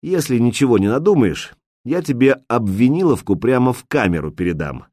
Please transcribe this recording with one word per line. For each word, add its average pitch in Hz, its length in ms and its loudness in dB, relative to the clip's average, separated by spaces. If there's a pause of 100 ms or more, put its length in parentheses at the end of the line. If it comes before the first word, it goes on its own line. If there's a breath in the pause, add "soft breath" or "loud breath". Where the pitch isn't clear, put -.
Если 165 340 -2
ничего 120 400 2
не 98 120 2
надумаешь, 139 640 0 (300)
я 156 180 -4
тебе 135 440 0
обвиниловку 117 880 0
прямо 123 380 0
в - 120 -12
камеру 85 460 -2
передам. 76 600 -6